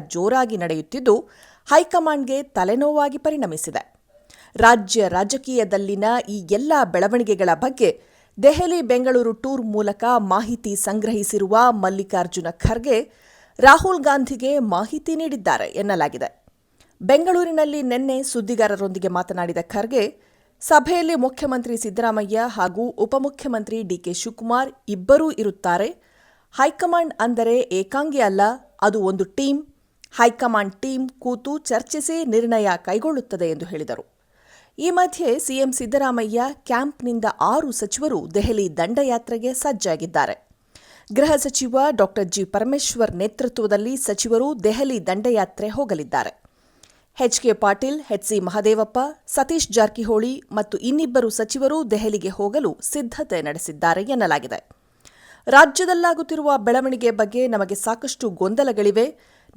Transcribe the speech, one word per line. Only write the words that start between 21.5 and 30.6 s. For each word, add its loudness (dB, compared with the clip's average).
ಸಿದ್ದರಾಮಯ್ಯ -2
ಹಾಗೂ -4
ಉಪಮುಖ್ಯಮಂತ್ರಿ -4
ಡಿ -6
ಕೆ -8
ಶಿವಕುಮಾರ್ -4
ಇಬ್ಬರೂ 4
ಇರುತ್ತಾರೆ. -4
ಹೈಕಮಾಂಡ್ 0
ಅಂದರೆ 0
ಏಕಾಂಗಿ -2
ಅಲ್ಲ, 2
ಅದು 2
ಒಂದು 0
ಟೀಮ್. -2
ಹೈಕಮಾಂಡ್ 2